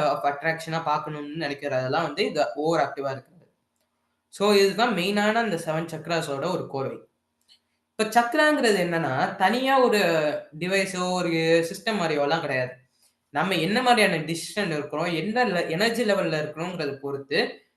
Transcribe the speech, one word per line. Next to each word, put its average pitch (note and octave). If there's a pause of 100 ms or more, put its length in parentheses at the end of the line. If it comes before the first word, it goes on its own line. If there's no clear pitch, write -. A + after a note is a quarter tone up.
of C#3+
attraction-ஆ D#3+
பார்க்கணும்னு D3+
நினைக்கிறதெல்லாம் C#3+
வந்து D3
இது D#3 (140)
ஓவர் D#3
ஆக்டிவா C#3
இருக்கிறது. C3 (1000)
So G3
இதுதான் G3
மெயினான G#3
அந்த G#3+
செவன் D#3+
சக்ராஸோட D3+
ஒரு F3
கோர்வை. C3+ (880)
இப்ப -
சக்ராங்கிறது A#3+
என்னன்னா E3 (240)
தனியா B3
ஒரு G#3 (520)
டிவைஸோ F#3
ஒரு F3+ (320)
சிஸ்டம் G3+
மாதிரியோ D#3
எல்லாம் D#3+
கிடையாது. C3 (600)
நம்ம F3+
என்ன F3+
மாதிரியான G#3+
டிசிஷன் E3
இருக்கிறோம், D3+
என்ன A3
le-, F3
எனர்ஜி A3
லெவல்ல F3+
இருக்கிறோங்கிறத D#3
பொறுத்து C#3 (380)